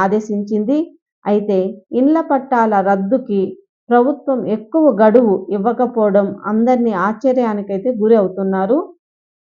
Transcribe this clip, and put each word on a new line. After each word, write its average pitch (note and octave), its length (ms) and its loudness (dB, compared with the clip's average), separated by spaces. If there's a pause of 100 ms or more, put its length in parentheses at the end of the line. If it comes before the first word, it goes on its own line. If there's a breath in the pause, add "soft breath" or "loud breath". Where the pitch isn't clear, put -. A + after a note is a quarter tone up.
ఆదేశించింది. G#3 800 -2 (460)
అయితే G#3 320 0 (420)
ఇండ్ల C#4+ 180 2 (140)
పట్టాల A#3+ 440 0 (140)
రద్దుకి G3+ 500 0 (520)
ప్రభుత్వం B3+ 500 0 (140)
ఎక్కువ D#4 300 -2 (140)
గడువు A3 360 4 (220)
ఇవ్వకపోవడం A3 720 0 (240)
అందరినీ A#3 420 0 (120)
ఆశ్చర్యానికైతే A3 840 -2 (100)
గురి A3 200 4
అవుతున్నారు. F#3+ 560 -2 (800)